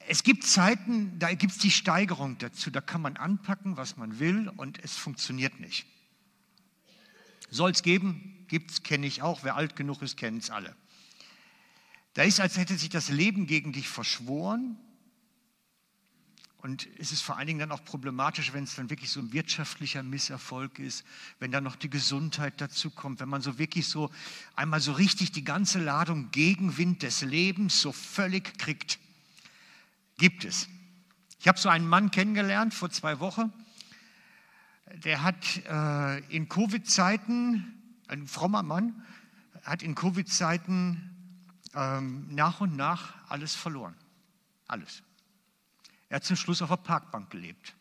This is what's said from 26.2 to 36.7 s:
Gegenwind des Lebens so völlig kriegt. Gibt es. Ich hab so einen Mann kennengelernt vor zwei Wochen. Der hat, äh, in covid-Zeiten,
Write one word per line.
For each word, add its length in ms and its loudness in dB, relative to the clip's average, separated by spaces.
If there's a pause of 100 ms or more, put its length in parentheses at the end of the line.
Gegenwind 720 4
des 180 -2
Lebens 600 2
so 100 0
völlig 640 -2
kriegt. 420 -4 (1200)
Gibt 240 6
es. 240 -4 (720)
Ich 80 -2
hab 140 8
so 80 2
einen 180 6
Mann 240 6
kennengelernt 640 2
vor 160 -4
zwei 300 -2
Wochen. 320 -2 (1500)
Der 180 0
hat, 420 0
äh, 600 0
in 220 -4
covid-Zeiten, 1600 0